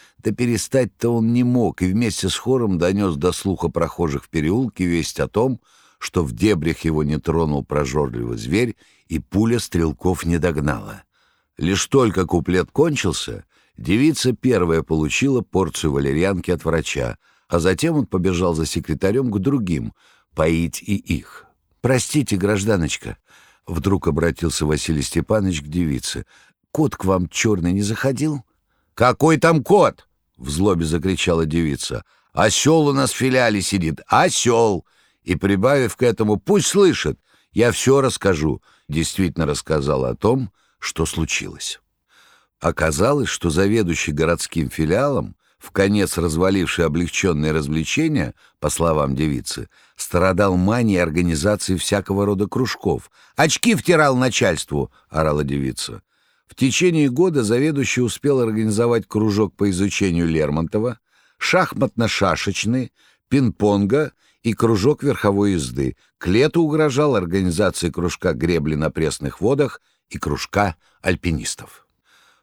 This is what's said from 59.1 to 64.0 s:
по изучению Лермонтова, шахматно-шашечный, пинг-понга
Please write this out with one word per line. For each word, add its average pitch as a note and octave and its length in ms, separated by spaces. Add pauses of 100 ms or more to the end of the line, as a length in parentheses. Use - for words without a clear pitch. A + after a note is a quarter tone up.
по G#2 140
изучению F2+ 580
Лермонтова, E2 720 (380)
шахматно-шашечный, G#2+ 1500 (360)
пинг-понга A2 840 (280)